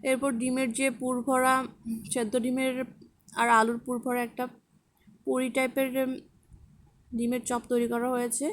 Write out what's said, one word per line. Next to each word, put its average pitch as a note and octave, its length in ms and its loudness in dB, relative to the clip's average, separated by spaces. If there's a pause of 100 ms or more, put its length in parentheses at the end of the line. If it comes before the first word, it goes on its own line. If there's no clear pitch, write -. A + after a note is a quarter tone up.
এরপর C4 200 2 (100)
ডিমের B3+ 380 0
যে C4+ 100 2 (120)
পুর B3+ 160 -2 (120)
ভরা, C4 280 4 (580)
সেদ্ধ A3+ 200 -2 (120)
ডিমের C4 280 0 (640)
আর A#3 140 2
আলুর A#3 360 6
পুর B3 180 -2
ভরা B3 200 0
একটা A#3+ 220 -6 (800)
পুরি B3+ 240 0
টাইপের, C4 380 0 (160)
উম, C4 80 -2 (1040)
ডিমের A#3+ 320 -2
চপ B3 120 -2 (100)
তৈরি A#3+ 160 2
করা A#3 220 -2
হয়েছে B3 440 -2